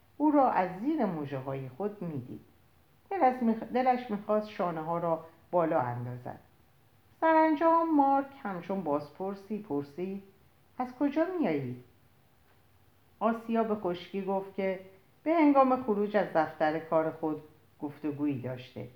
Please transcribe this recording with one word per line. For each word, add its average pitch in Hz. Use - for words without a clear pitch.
او 294
را 269
از 185
زیر 277
مژه‌های 135
خود 202
می‌دید. 151
دلش 285
می‌خ-، 226
دلش 247
می‌خواست 214
شانه‌ها 170
را 165
بالا 165
اندازد. 123
سرانجام 320
مارک 277
همچون 190
بازپرسی 190
پرسید: 175
"از 254
کجا 302
می‌آیی؟" 139
آسیا 226
به 208
خشکی 185
گفت 190
که 190
به 311
هنگام 269
خروج 208
از 180
دفتر 156
کار 160
خود 151
گفتگویی 143
داشته 123